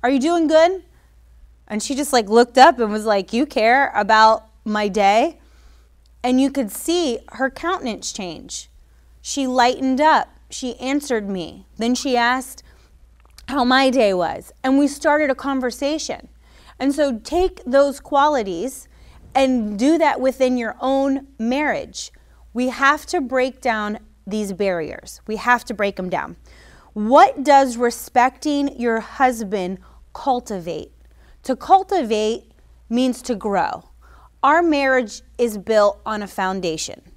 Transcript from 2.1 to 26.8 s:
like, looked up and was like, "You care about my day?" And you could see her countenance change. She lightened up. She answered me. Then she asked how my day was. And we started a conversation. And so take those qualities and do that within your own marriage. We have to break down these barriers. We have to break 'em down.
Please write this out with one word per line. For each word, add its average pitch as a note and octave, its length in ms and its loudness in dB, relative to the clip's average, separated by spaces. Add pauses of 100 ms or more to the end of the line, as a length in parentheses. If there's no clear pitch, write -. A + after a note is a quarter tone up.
like, A3 160 2
looked A#3+ 300 4
up B3 180 10
and A3+ 140 -2
was G#3+ 140 -6
like, G3+ 280 0
"You C4 140 0
care B3 480 2
about A3 500 4 (180)
my G#3+ 240 -2
day?" G#3 520 2 (840)
And B3+ 160 2
you C4+ 120 2
could C4+ 200 -4
see E4 580 -2
her C4 200 -4
countenance C4 640 -8
change. - 580 -12 (500)
She - 280 -6
lightened B3+ 520 0
up. D4+ 300 4 (220)
She - 280 -10
answered C4 480 -4
me. F#3+ 380 -10 (100)
Then A#3 200 -2
she B3+ 200 -2
asked B3 460 -2 (840)
how F#3+ 160 -2
my B3+ 260 4
day A#3 240 2
was. F3+ 400 -4 (100)
And C4 140 2
we C#4+ 100 4
started D4 440 0
a B3+ 40 0 (140)
conversation. C#4 760 -6 (520)
And C#4 140 -2
so C#4 260 -2
take F4+ 460 -4
those C#4 340 2
qualities C4 880 -2 (460)
and B3 440 0
do C#4+ 200 4
that D4+ 220 2
within B3+ 380 0
your A#3 240 -6
own C4+ 460 -2 (100)
marriage. B3 720 -4 (420)
We B3+ 160 -2
have C#4 380 0
to F4+ 140 -2
break B3+ 400 -2
down G#3+ 380 -4 (260)
these G3+ 280 -6
barriers. F3 720 -6
We G#3+ 100 -8
have A#3+ 280 0
to A#3+ 80 -10
break G3+ 260 -4
'em F#3 100 -6
down. F3 260 -6 (580)